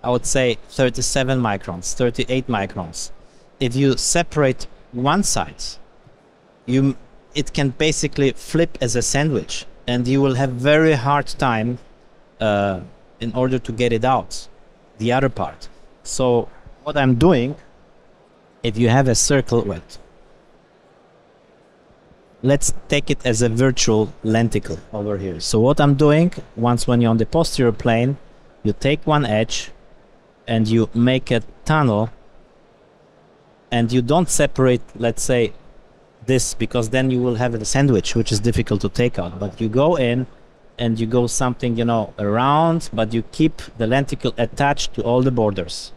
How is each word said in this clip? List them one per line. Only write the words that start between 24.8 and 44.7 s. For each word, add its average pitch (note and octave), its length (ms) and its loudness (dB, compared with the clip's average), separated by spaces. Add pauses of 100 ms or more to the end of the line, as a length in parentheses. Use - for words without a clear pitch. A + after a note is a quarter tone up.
over G#2 260 -4
here. F2+ 220 -8
So - 180 0
what C3 220 4
I'm C#3+ 160 4
doing, D3+ 340 4 (240)
once A#2 320 0
when A#2+ 140 4
you're A#2 100 4
on A2+ 60 2
the A2 100 0
posterior C3+ 460 2
plane, B2 440 0 (460)
you G#2 100 0
take C#3+ 320 -2
one D3 220 2
edge G#2+ 460 -2 (720)
and A2+ 220 0
you A2+ 260 2
make B2+ 380 2
a A#2 100 0 (220)
tunnel, A#2 460 2 (1600)
and A#2 220 2
you B2+ 80 4
don't D3 300 2
separate, C3 500 2 (160)
let's A#2 260 -2
say, A#2+ 300 0 (760)
this, B2+ 280 0
because A2+ 360 -2
then C3 200 2
you B2+ 100 0
will B2 140 0
have A#2+ 200 -2
a G#2+ 100 -6
sandwich, C3 500 2
which A2+ 180 0
is G#2 80 0
difficult A2 420 0
to G#2 60 -2
take A#2+ 300 0
out. F2 200 -8
But G2 220 -8
you A2 80 -2
go C#3+ 280 2
in B2+ 300 0 (520)
and A#2 200 -2
you A2+ 80 -2
go A#2+ 200 2
something, B2 500 -2
you A#2 80 -2
know, A2+ 340 -2
around, C#3+ 760 0
but G#2+ 200 -2
you A2+ 100 -2 (100)
keep D#3 280 0 (180)
the A2+ 80 -2
lenticle C3 520 -2
attached C#3+ 560 0